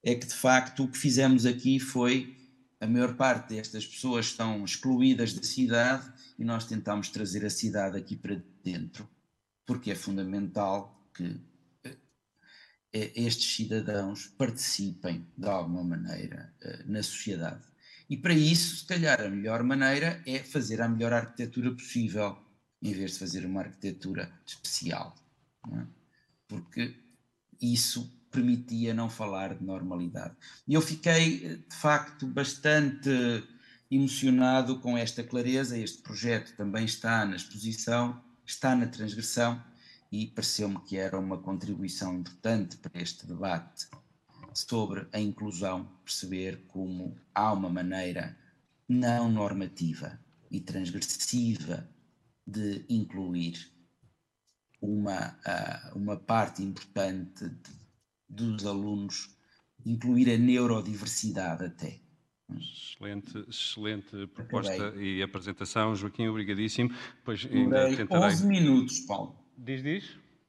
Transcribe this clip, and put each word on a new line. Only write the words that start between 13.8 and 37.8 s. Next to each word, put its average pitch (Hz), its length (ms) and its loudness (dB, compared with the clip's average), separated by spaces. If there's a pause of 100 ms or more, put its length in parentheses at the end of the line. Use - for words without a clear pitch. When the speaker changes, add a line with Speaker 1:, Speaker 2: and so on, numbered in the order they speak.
Speaker 1:
participem 95 1000 -4 (100)
de 92 100 -4
alguma 87 360 -2
maneira, 85 760 -6
eh, - 240 -14
na 107 180 -2
sociedade. - 600 -6 (460)
E 143 80 -2
para 175 160 4
isso, 160 440 6
se - 80 -12
calhar, 160 360 4
a 101 80 -2
melhor 110 340 0
maneira 139 600 4
é 131 140 -2
fazer 113 420 -2
a 117 80 2
melhor 117 240 2
arquitetura 120 580 -2
possível, 104 680 -2 (440)
em 101 120 -2
vez 92 200 -4
de - 60 -10
fazer 92 260 -6
uma 92 160 -4
arquitetura 92 720 -8 (140)
especial, - 720 -6 (520)
não 107 120 -6
é? - 80 -8 (600)
Porque 120 480 -6 (640)
isso 120 520 0 (180)
permitia 120 640 2
não 113 160 -2
falar 95 460 -6
de 85 80 -8
normalidade. 92 720 -6 (320)
E 139 60 4
eu 160 80 8
fiquei, 156 760 2
de - 180 -18
facto, 147 520 2
bastante 139 840 2 (800)
emocionado 131 880 4
com 120 180 0
esta 117 260 -2
clareza. 123 540 0
Este 107 240 -6
projeto 107 540 -2
também 104 300 -2
está 113 400 0
na 95 100 -2
exposição, 117 880 -2 (240)